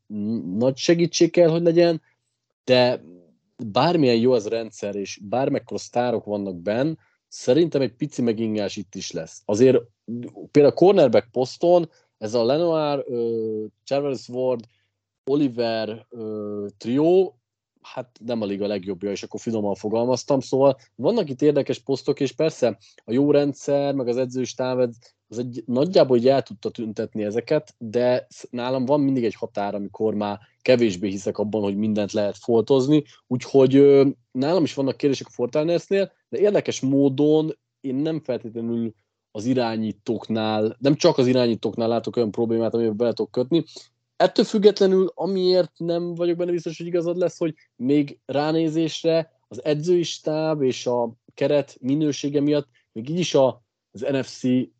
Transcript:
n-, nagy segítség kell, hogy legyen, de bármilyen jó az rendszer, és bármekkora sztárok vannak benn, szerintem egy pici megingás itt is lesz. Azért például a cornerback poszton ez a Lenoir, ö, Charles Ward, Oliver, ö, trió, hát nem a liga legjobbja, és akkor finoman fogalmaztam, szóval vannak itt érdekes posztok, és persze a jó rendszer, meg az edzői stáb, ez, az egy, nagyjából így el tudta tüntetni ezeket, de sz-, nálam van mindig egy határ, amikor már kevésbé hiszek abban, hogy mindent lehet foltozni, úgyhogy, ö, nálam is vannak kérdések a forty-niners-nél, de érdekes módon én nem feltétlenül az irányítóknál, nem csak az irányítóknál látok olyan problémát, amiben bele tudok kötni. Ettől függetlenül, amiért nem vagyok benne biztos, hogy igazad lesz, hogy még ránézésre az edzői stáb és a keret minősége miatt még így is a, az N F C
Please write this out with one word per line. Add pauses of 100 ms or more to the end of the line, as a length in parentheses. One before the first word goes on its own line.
n-,
nagy
segítség
kell,
hogy
legyen, (600)
de (640)
bármilyen
jó
az
rendszer,
és
bármekkora
sztárok
vannak
benn, (320)
szerintem
egy
pici
megingás
itt
is
lesz.
Azért (760)
például
a
cornerback
poszton (280)
ez
a
Lenoir,
ö, (200)
Charles
Ward, (680)
Oliver,
ö, (120)
trió, (420)
hát
nem
a
liga
legjobbja,
és
akkor
finoman
fogalmaztam,
szóval (180)
vannak
itt
érdekes
posztok,
és
persze (260)
a
jó
rendszer,
meg
az
edzői
stáb,
ez, (320)
az
egy,
nagyjából
így
el
tudta
tüntetni
ezeket,
de
sz-,
nálam
van
mindig
egy
határ,
amikor
már (220)
kevésbé
hiszek
abban,
hogy
mindent
lehet
foltozni, (240)
úgyhogy,
ö, (240)
nálam
is
vannak
kérdések
a
forty-niners-nél, (180)
de
érdekes
módon (240)
én
nem
feltétlenül (380)
az
irányítóknál,
nem
csak
az
irányítóknál
látok
olyan
problémát,
amiben
bele
tudok
kötni. (520)
Ettől
függetlenül,
amiért
nem
vagyok
benne
biztos,
hogy
igazad
lesz,
hogy (220)
még
ránézésre (160)
az
edzői
stáb
és
a (200)
keret
minősége
miatt (240)
még
így
is
a, (280)
az
N
F
C (360)